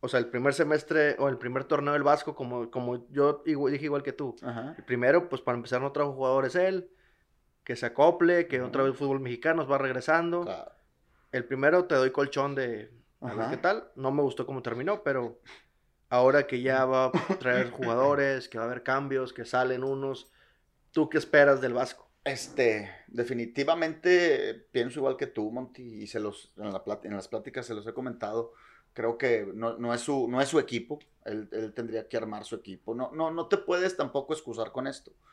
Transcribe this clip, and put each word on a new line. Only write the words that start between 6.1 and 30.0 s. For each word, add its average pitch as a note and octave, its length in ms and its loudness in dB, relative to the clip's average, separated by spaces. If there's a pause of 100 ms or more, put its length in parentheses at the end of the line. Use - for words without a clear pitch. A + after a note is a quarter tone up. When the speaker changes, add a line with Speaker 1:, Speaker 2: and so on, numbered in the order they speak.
Speaker 1:
jugadores C3 400 0
él. F3+ 360 0 (720)
Que B2 120 -6
se B2+ 100 -6
acople, E3+ 600 6
que C3+ 120 -4
Speaker 2:
Ajá. B2+ 80 -2
Speaker 1:
otra C3 160 0
vez C3+ 140 2
fútbol C3+ 240 0
mexicano C3+ 460 0
va C#3 120 2
regresando. D#3+ 640 0
Speaker 2:
Claro. F#2 300 -8 (600)
Speaker 1:
El B2 140 -4
primero D3 400 4
te F3 80 2
doy C3 160 6
colchón C#3 440 0
de A#2+ 360 -4 (300)
a B2 140 -8
ver G#2+ 60 -4
Speaker 2:
Ajá. A2+ 100 -2
Speaker 1:
qué - 80 -4
tal. G3+ 380 0
No C3+ 140 -2
me C#3+ 120 2
gustó C3+ 240 -2
cómo C3 160 -8
terminó, C#3+ 400 -4
pero B2 360 -4 (720)
ahora C3+ 360 6
que B2 160 -2
ya C3 240 4
va C3 200 4
a F3 320 0
traer B2 320 2
Speaker 2:
<laughs> - 0 -
Speaker 1:
jugadores, C3+ 800 2
que - 100 -12
va A2+ 60 -4
a - 40 -4
haber B2 140 -8
cambios, C3 500 -2
que A#2 140 -10
salen B2+ 380 0
unos, C3+ 460 -4 (640)
¿tú D3+ 160 4
qué D#3 100 0
esperas C#3+ 440 6
del B2 120 -2
Vasco? - 360 -6 (140)
Speaker 2:
Este, A#2 680 0 (180)
definitivamente D3 1600 0
pienso B2+ 300 -2
igual C3 160 0
que - 100 -4
tú, G#2+ 240 -4
Monty, A#2+ 520 -12
y G#2 40 -12
se G#2+ 140 -6
los, G#2 360 -8
en G#2 160 -8
la F#2+ 120 -8
plat-, G#2 200 -6
en G#2 100 -8
las F#2+ 140 -8
pláticas A#2+ 380 -8
se A2+ 80 -8
los G#2+ 120 -10
he A2+ 80 -10
comentado. A#2 580 -6 (400)
Creo A#2 260 -2
que A2 360 0
no, A2+ 240 -4
no A#2+ 140 -2
es A#2+ 100 -2